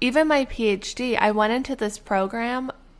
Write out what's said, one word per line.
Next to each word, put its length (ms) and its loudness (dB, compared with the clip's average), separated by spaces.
Even 260 4
my 180 4
P 220 -2
H 280 -2
D, 200 -2
I 160 4
went 220 2
into 220 -2
this 220 -4
program 720 -2